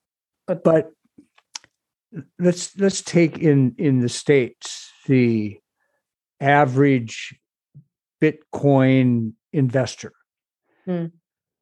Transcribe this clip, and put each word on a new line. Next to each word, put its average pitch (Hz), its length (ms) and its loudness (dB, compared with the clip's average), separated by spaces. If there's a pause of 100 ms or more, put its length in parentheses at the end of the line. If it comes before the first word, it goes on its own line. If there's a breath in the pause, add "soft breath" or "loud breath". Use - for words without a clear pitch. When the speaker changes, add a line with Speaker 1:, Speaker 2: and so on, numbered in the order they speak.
(460)
Speaker 1:
But 180 160 -6
Speaker 2:
But 160 300 2 (1500)
let's, 175 400 -2
let's 196 240 -2
take 165 360 0
in, 139 380 2
in 139 220 0
the 120 100 0
States, - 840 -2 (140)
the 113 520 0 (840)
average 135 960 0 (880)
Bitcoin 131 1120 0 (200)
investor. 127 600 -4 (720)
Speaker 1:
Hmm. 175 220 -6 (560)